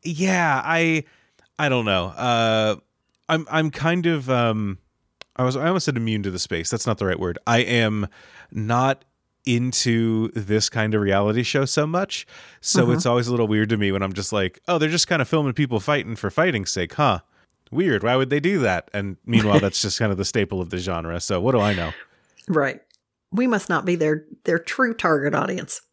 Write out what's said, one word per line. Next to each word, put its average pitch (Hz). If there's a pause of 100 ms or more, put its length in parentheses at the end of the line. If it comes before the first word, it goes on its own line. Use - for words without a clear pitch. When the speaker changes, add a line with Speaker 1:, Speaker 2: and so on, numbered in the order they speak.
Speaker 1:
yeah, 170
I, 165 (540)
I 151
don't 123
know. 95
Uh, 110 (520)
I'm, 165
I'm 156
kind 165
of, 151
um, 110 (580)
I 127
was, 127
I 135
almost 180
said 135
immune 113
to 98
the 90
space. -
That's 113
not 113
the 101
right 90
word. 87
I 117
am 110 (440)
not 120 (420)
into 117
this 107
kind 110
of 107
reality 101
show 135
so 151
much. 180 (340)
So -
Speaker 2:
Mm-hmm. 120
Speaker 1:
it's 120
always 120
a 120
little 117
weird 107
to 113
me 101
when 98
I'm 95
just 92
like, 98
"Oh, 170
they're 156
just 170
kinda 156
filming 147
people 123
fighting 117
for 104
fighting's 139
sake, 87
huh? 117 (520)
Weird. 139
Why 120
would 131
they 143
do 180
that?" 95
And 101
meanwhile, 107
Speaker 2:
<laughs> -
Speaker 1:
that's 98
just 101
kind 107
of 92
the 98
staple 98
of 85
the 90
genre. 85
So 92
what 123
do 120
I 104
know? 85 (540)
Speaker 2:
Right. 143 (500)
We 240
must 220
not 170
be 180
their, 156 (180)
their 165
true 240
target 147
audience. - (120)